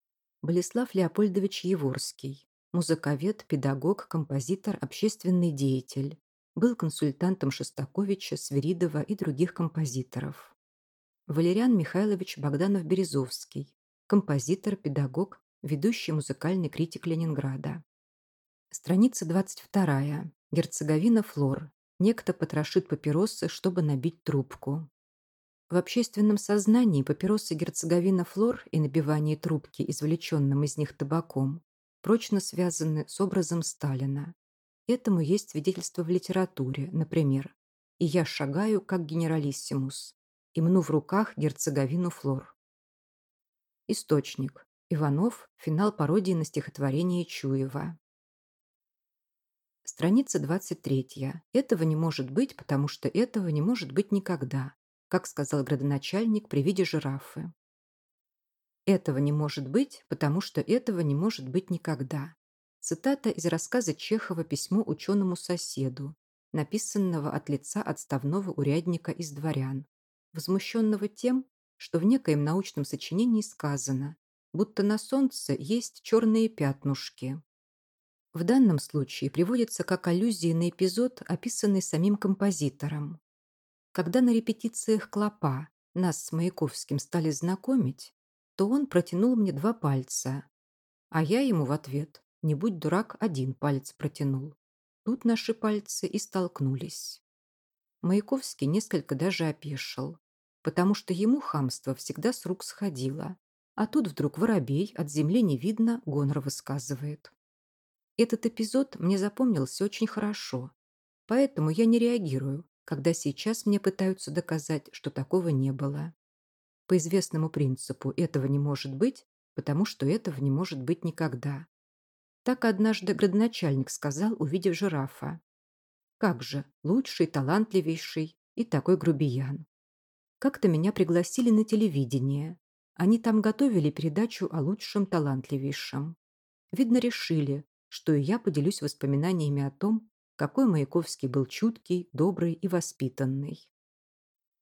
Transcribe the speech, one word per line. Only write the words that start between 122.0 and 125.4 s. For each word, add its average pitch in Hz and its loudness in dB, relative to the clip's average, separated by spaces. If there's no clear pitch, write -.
Так 247 0
однажды 208 2
градоначальник 185 2
сказал, 165 -2
увидев 170 0
жирафа: 160 -4